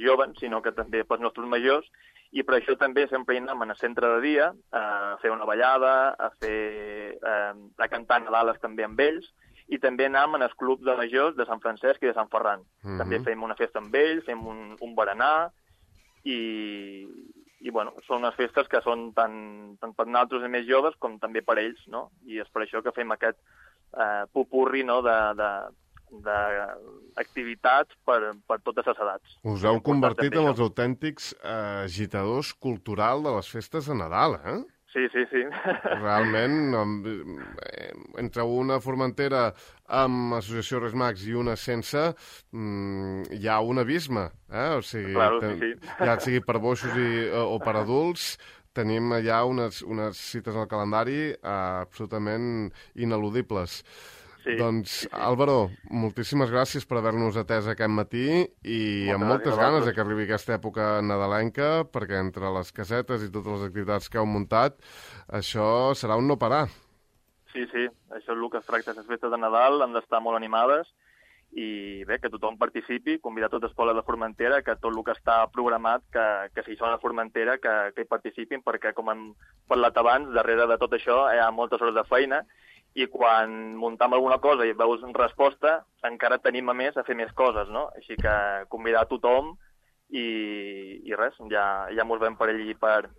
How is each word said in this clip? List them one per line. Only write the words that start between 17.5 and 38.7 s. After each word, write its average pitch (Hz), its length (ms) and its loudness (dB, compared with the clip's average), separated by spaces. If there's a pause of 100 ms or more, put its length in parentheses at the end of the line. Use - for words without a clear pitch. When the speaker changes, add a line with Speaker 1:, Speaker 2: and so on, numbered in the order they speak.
Speaker 1:
i, 123 100 -8
bueno, 113 220 0 (160)
són 123 160 0
unes 117 100 2
festes 127 320 2
que 120 160 2
són 117 320 -2
tant, 107 640 -2
tant 113 160 -12
per 113 140 -2
nosaltres 123 360 2
i 123 40 -6
més 123 180 -2
joves 135 320 4
com 113 220 -6
també 113 220 -4
per 113 160 2
ells, 113 280 -4
no? 120 240 -10 (140)
I 110 160 -10
és 104 80 -10
per 110 160 -4
això 110 180 -6
que 120 100 -2
fem 117 200 -4
aquest, 113 260 -2 (580)
eh, 104 360 0
popurri, 131 500 2
no?, 123 200 2
de, 110 320 4
de, 104 160 0 (640)
de 104 260 -2 (800)
activitats 123 800 0 (100)
per, 107 300 2 (120)
per 110 140 0
totes 117 260 -2
les 120 140 0
edats. 101 420 -6
Speaker 2:
Us 101 220 -4
heu 113 140 4
Speaker 1:
L'important - 40 -4
Speaker 2:
convertit 139 500 0
Speaker 1:
també 160 100 2
Speaker 2:
en - 20 4
Speaker 1:
això. 143 80 4
Speaker 2:
els 117 80 -2
autèntics, 123 720 -2 (100)
eh, 101 440 -6
agitadors 104 680 -4
cultural 113 680 -2
de 147 140 -2
les 92 120 -4
festes 135 400 -8
de 147 80 -4
Nadal, 98 480 2
eh? 131 160 -4 (320)
Speaker 1:
Sí, 131 160 0
sí, 123 220 0
sí. 131 100 2 (480)
Speaker 2:
Realment, 113 840 2
em, 107 160 0 (720)
eh, - 300 -12 (260)
entre 117 260 -4
una 127 340 0